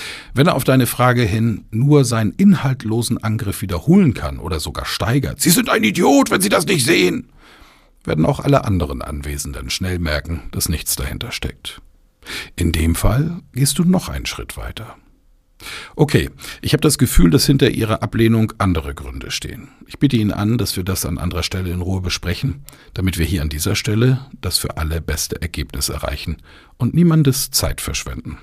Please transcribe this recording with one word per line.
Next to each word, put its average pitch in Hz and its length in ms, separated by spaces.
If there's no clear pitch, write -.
Wenn 147 140
er - 80
auf 139 80
deine 127 240
Frage 123 340
hin 113 480
nur 139 360
seinen 113 260
inhaltlosen 131 920
Angriff 110 380
wiederholen 123 520
kann 71 260
oder 82 200
sogar - 260
steigert, - 560
"Sie - 100
sind 226 180
ein 220 140
Idiot, 226 480
wenn 190 100
Sie 196 80
das 208 160
nicht 156 200
sehen", 175 440
werden 156 220
auch 143 140
alle 139 240
anderen 85 400
Anwesenden 73 680
schnell 92 300
merken, 80 520
dass - 180
nichts - 260
dahinter - 360
steckt. - 500
In 85 160
dem 80 240
Fall 147 460
gehst 139 260
du 180 60
noch 180 260
einen 69 160
Schritt - 320
weiter. - 380
"Okay, 143 360
ich - 120
habe 147 80
das 151 160
Gefühl, 170 320
dass 143 160
hinter 139 240
Ihrer 107 320
Ablehnung 113 560
andere 80 380
Gründe 67 340
stehen. - 380
Ich - 140
bitte 135 180
ihn 107 140
an, 107 260
dass 101 180
wir 95 80
das 92 220
an 82 140
anderer 87 240
Stelle 92 260
in 90 120
Ruhe 92 200
besprechen, 90 640
damit 90 260
wir 80 60
hier 76 180
an 78 60
dieser 76 260
Stelle 120 500
das - 180
für - 200
alle 80 240
beste - 400
Ergebnis 76 480
erreichen 73 480
und - 180
niemandes 160 560
Zeit - 300
verschwenden. - 600